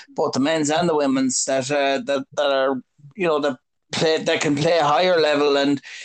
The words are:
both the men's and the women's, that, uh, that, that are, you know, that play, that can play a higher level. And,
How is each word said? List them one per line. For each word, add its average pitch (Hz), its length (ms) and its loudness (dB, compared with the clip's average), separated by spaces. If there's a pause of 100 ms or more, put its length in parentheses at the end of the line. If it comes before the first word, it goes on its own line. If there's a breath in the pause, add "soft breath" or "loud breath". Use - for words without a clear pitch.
(100)
both - 220 -2
the 131 80 -2
men's 151 300 0
and 170 180 0
the 160 80 2
women's, 135 480 0
that, 135 260 -2
uh, 139 340 0
that, 139 280 -4
that 147 180 -2
are, 135 320 0 (340)
you 180 120 -2
know, 151 100 2
that 143 180 -2 (360)
play, 160 260 0
that 165 220 -2
can 147 160 0
play 165 220 2
a 151 60 2
higher 165 360 2
level. 147 360 2
And, 139 240 0 (240 loud breath)